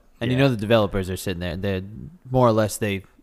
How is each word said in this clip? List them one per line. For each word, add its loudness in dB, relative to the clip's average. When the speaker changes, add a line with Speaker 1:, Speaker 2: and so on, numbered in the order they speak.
Speaker 1:
And -2
you 0
Speaker 2:
yeah. 4
Speaker 1:
know 4
the 0
developers 0
are -4
sitting -6
there. -4
They're -4
more 6
or 6
less, 2
they, -2